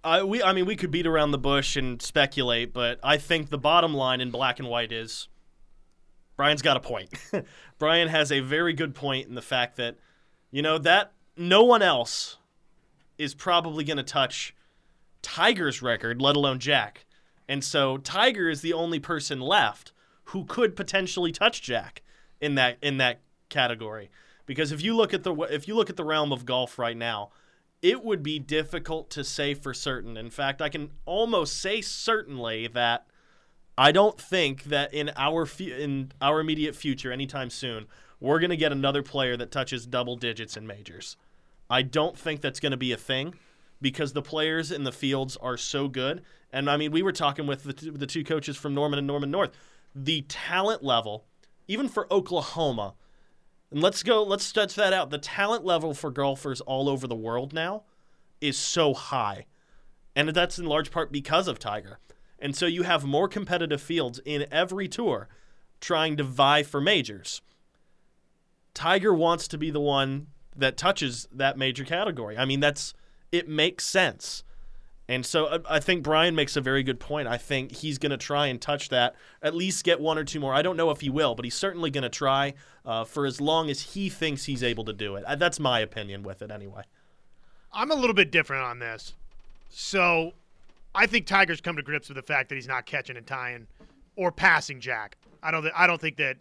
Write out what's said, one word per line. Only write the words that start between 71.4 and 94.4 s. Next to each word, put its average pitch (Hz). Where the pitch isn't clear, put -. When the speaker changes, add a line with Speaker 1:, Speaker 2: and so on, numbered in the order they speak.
Speaker 1:
major 131
category. 151
I 131
mean, 139
that's, 147
it 170
makes 156
sense. -
And 127
so 156
I, 156
I 147
think 170
Brian 156
makes 147
a 147
very 135
good 127
point. 147
I 120
think 131
he's 147
gonna 139
try 143
and 123
touch 143
that, 123
at 156
least 180
get 165
one 156
or 156
two 151
more. 139
I 135
don't 175
know 165
if 147
he 143
will, 147
but 123
he's 120
certainly 170
gonna 135
try, 139
uh, 113
for 143
as 139
long 156
as -
he 190
thinks 151
he's 127
able 117
to 107
do 101
it. 101
I, 135
that's 170
my 123
opinion 101
with 98
it 107
anyway. 101
Speaker 2:
I'm 240
a 320
little 247
bit 180
different 139
on 123
this. 113
So 175
I 208
think 214
Tiger's 190
come 170
to 147
grips 147
with 143
the -
fact 139
that 139
he's 127
not 127
catching 135
and 117
tying 123
or 180
passing 156